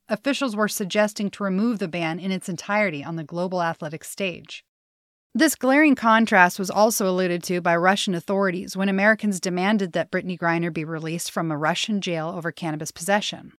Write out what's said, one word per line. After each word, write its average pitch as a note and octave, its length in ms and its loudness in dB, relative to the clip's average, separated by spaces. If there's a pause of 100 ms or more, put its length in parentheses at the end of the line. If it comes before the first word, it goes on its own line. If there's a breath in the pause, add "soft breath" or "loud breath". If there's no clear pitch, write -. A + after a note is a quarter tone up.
officials B3 460 -2
were G#3 140 0
suggesting G#3 600 0
to - 120 -10
remove G3+ 380 0
the F#3+ 80 -4
ban E3 320 -4
in F#3+ 100 -4
its F#3+ 180 -6
entirety F#3 540 -2
on E3 140 -8
the D#3+ 80 -6
global F3 400 -4
athletic D#3+ 400 -6
stage." - 600 -10 (680)
This D4 200 4
glaring C#4 400 6
contrast A3 640 6
was F#3 120 -4
also G#3 380 4
alluded F3+ 360 0
to F3+ 180 -2
by E3+ 120 2
Russian F#3 400 2
authorities F#3+ 640 -2
when G3 140 0
Americans G3+ 500 2
demanded F#3+ 520 0
that E3 180 -4
Brittany F3+ 260 -4
Griner E3+ 340 0
be D#3 140 -6
released D#3+ 460 -8
from E3 200 -4
a D3+ 60 -2
Russian F3 460 -2
jail E3 260 -4
over E3+ 240 -6
cannabis D#3 380 -8
possession. - 680 -4